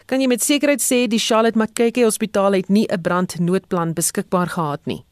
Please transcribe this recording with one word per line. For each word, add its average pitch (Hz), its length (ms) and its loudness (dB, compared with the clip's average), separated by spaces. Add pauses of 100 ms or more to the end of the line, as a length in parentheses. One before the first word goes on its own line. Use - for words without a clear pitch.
Kan 262 160 -2
jy 269 60 2
met 247 160 0
sekerheid 285 380 2
sê 247 260 2
die 220 120 0
Charlotte 220 380 2
Maxeke 226 460 0
Hospitaal 202 500 0
het 190 160 0
nie 208 180 2
'n 190 140 -4
brandnoodplan 175 920 -2
beskikbaar 180 540 -2
gehad 151 380 -4
nie? - 260 -8